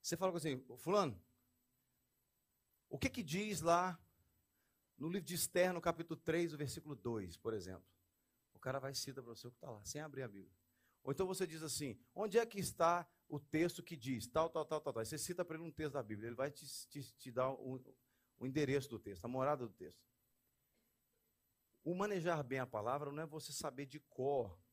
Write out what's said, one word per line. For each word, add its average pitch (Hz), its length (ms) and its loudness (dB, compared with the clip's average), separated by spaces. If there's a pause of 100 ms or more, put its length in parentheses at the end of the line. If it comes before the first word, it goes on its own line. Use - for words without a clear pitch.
Você - 160 -2
fala 180 200 2
assim, 147 280 0 (120)
"Fulano, 160 440 4 (1700)
o 135 100 -6
que 262 100 2
que 247 140 -2
diz 180 400 0
lá 170 360 4 (1000)
no 143 100 -4
livro 175 180 -2
de 175 80 -6
Esther, 180 380 4
no 170 80 0
capítulo 165 400 0
três, 165 320 2
o 151 60 -10
versículo 147 360 -4
dois, 107 420 -2
por 113 180 -2
exemplo?" 92 360 -8 (640)
O - 60 -20
cara 131 200 -2
vai 135 140 -4
e - 20 -8
cita 131 280 -6
pra 117 120 -12
você 110 120 -14
o 123 40 -10
que - 80 -20
tá 135 120 -12
lá, 107 140 -10
sem 147 160 -6
abrir 139 220 -6
a 123 60 -4
Bíblia. 98 240 -14 (500)
Ou 135 100 -2
então 190 140 2
você 185 200 0
diz 156 160 -8
assim, 139 360 -2 (160)
"Onde 202 240 4
é 233 60 6
que 220 160 -4
está 175 480 4 (180)
o 147 140 -4
texto 165 420 2
que - 140 -10
diz 120 300 -2
tal, 165 240 4
tal, 160 160 0
tal, 156 140 0
tal, 143 120 -2
tal?" 113 80 0
Aí 113 60 -2
você 151 100 -6
cita 175 280 -2
pra 160 120 -6
ele 165 80 -8
um 165 80 -8
texto 147 220 -2
da 135 80 0
Bíblia, 107 260 -4
ele 120 80 -6
vai 135 140 0
te, 147 160 -14 (220)
te, 143 140 -10 (120)
te - 180 -14
dar 127 200 4
o, 131 300 -6 (540)
o 123 100 -4
endereço 135 440 2
do 113 80 -6
texto, 95 260 -10
a 117 40 -4
morada 131 380 2
do 98 60 -8
texto. - 280 -14 (1800)
O 175 120 0
manejar 180 480 2
bem 131 160 0
a 127 60 0
palavra 127 440 0
não 147 140 -4
é - 20 -8
você 151 260 -8
saber 139 340 -4
de 147 120 -14
cor 127 580 0 (160)